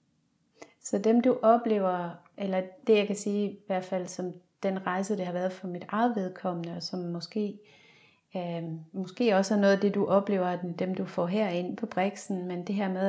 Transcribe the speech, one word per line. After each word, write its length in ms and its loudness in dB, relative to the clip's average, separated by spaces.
Så 180 -2
dem, 220 4
du 220 4
oplever, 680 4
eller 260 -2
det, 100 8
jeg 100 4
kan 100 -2
sige 340 -2
i 160 -12
hvert 180 -2
fald, 220 -4
som 260 -6
den 240 -2
rejse, 300 -2
det 100 -4
har 60 -6
været 200 -2
for 160 -12
mit 200 -8
eget 280 2
vedkommende, 600 -4
og 60 -8
som 180 -6
måske, 580 -4
øhm, 440 -4
måske 440 0
også 180 4
er 40 4
noget 160 6
af 60 0
det, 140 2
du 120 2
oplever, 400 2
at 140 -2
dem, 160 -2
du 100 -4
får 220 -2
herind 500 -2
på 100 -6
Brixen, 600 -2
men 180 -6
det 80 -2
her 180 0
med, 160 -2